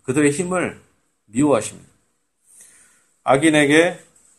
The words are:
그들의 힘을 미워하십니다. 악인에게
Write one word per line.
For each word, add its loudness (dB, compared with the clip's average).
그들의 0
힘을 -6
미워하십니다. -2
악인에게 2